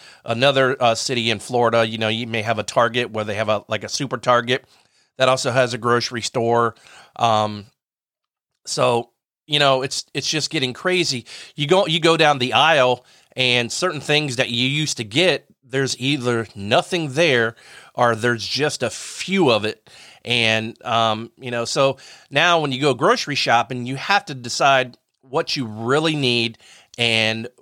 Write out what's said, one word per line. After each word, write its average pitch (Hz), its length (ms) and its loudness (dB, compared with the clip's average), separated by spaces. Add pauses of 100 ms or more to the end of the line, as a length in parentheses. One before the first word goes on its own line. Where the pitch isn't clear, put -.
(240)
another, 131 560 2
uh, 117 140 4
city 120 360 -2
in 107 80 -2
Florida, 117 480 2
you 110 120 -6
know, 110 100 0
you 113 180 -4
may 113 160 -4
have 110 160 -2
a 107 40 -6
Target 117 480 0
where 107 140 -6
they 104 100 -6
have 104 140 -4
a, 107 200 0
like, 107 160 -6
a 98 40 -10
super 135 280 -6
Target 120 480 0 (540)
that 131 100 4
also 131 220 0
has 123 240 2
a 120 40 -8
grocery 120 440 -2
store. 117 520 0 (420)
Um, 107 500 0 (1000)
so, 123 440 0 (360)
you 147 120 0
know, 135 240 4
it's, - 220 -6 (100)
it's 139 160 -4
just 151 200 -2
getting 131 220 -2
crazy. 160 540 -2 (300)
You 143 100 -4
go, 185 200 4
you 160 140 0
go 165 160 4
down 151 220 4
the 123 160 -2
aisle 131 500 4 (320)
and 123 340 2
certain 165 300 -4
things 147 360 0
that 117 140 -2
you 120 180 0
used 147 280 -2
to 120 80 -8
get, 143 420 0 (160)
there's 135 380 -4
either 123 540 -2
nothing 139 580 -2
there 123 420 2 (400)
or 120 220 2
there's 113 300 -2
just 139 360 -4
a 117 80 -4
few - 600 -2
of 107 140 2
it. - 260 -8 (340)
And, 113 600 -2
um, 113 520 -2
you 123 140 -12
know, 120 140 -4
so 135 340 0 (320)
now 165 300 2
when 143 120 -2
you 127 80 4
go 143 140 4
grocery 147 420 0
shopping, 120 500 0
you 131 100 -6
have 202 300 0
to 151 80 -8
decide 131 640 0 (240)
what 139 360 -4
you 131 100 -4
really 131 500 0
need 120 420 0 (400)
and 113 500 0 (140)